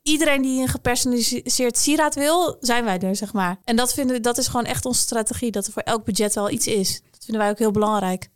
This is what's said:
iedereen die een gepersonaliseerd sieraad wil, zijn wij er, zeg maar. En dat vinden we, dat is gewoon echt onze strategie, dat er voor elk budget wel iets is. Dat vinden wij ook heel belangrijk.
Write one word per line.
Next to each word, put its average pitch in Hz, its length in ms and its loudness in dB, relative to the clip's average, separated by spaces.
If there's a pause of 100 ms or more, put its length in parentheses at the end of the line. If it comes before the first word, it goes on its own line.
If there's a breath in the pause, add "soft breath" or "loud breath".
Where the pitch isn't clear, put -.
iedereen 294 380 2
die 262 200 0
een 262 60 0
gepersonaliseerd 247 1080 0
sieraad 302 380 2
wil, 302 440 2
zijn 240 260 2
wij 190 140 0
er, 190 160 0
zeg 202 180 -6
maar. 190 300 0
En 240 120 0
dat 247 180 2
vinden 254 220 0
we, 247 60 -4
dat 240 160 0
is 254 100 0
gewoon 240 180 -2
echt - 200 -4
onze 247 160 0
strategie, 226 500 -2
dat 202 160 -4
er 208 60 -10
voor - 80 -6
elk 220 240 -2
budget 208 300 0
wel 208 140 0
iets 226 180 -2
is. 202 340 -2 (100)
Dat - 140 -20
vinden 220 180 -2
wij 208 80 2
ook 208 80 -4
heel 220 120 2
belangrijk. 202 640 0